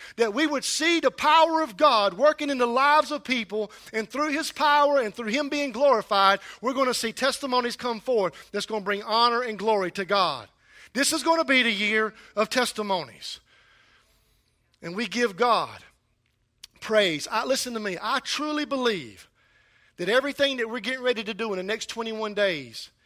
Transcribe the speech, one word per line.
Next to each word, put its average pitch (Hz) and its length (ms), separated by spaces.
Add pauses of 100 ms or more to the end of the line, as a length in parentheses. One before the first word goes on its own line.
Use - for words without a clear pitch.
(140)
That 220 180
we 285 140
would 285 180
see 330 360
the 269 100
power 320 520
of 233 140
God 214 380
working 294 340
in 277 100
the 247 80
lives 285 440
of 294 140
people, 214 480 (200)
and 220 160
through 302 220
his 294 220
power 294 480
and 214 120
through 226 200
him 285 160
being 285 240
glorified, 202 680 (240)
we're 254 120
gonna 254 200
see 226 180
testimonies 247 640
come 233 240
forth 202 360 (180)
that's 202 140
gonna 214 180
bring 202 180
honor 233 400
and 220 160
glory 196 320
to 196 140
God. 160 440 (460)
This 269 180
is 302 100
gonna 330 220
be 262 180
the 233 80
year 214 440 (200)
of 208 140
testimonies. 196 920 (1400)
And 170 160
we 233 100
give 208 300
God 170 480 (960)
praise. 196 500
I, 220 140
listen 254 300
to 226 60
me. 196 200
I 254 200
truly 302 440
believe 214 640 (680)
that 175 100
everything 269 500
that 226 120
we're 240 80
getting 254 240
ready 240 220
to 214 100
do 214 180
in 190 60
the 185 40
next 208 260
twenty-one 220 440
days 165 580 (160)